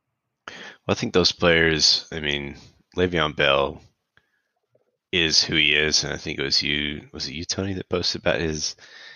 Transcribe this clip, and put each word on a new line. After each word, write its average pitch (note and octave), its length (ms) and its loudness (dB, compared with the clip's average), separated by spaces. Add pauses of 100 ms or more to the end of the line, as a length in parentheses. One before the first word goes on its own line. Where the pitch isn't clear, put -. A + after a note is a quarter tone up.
(460)
Well, - 80 -16 (340)
I G#2 60 2
think A#2 200 -4
those F2+ 180 4
players, E2 800 4
I E2 80 -8
mean, D2 360 -6 (400)
Le'Veon F2 380 0
Bell C#2 460 2 (1300)
is E2 320 4
who F2+ 100 -4
he D2+ 200 4
is, D2+ 300 2
and C#2+ 80 -4
I D2+ 40 -6
think - 220 -8
it C#2+ 40 -2
was - 200 0
you, D2 400 -4 (100)
was - 160 -10
it C#2 60 -12
you, E2 100 -10
Tony, F#2+ 300 -4
that F#2 140 -8
posted F2 340 -4
about - 180 0
his D#2 360 -4 (400)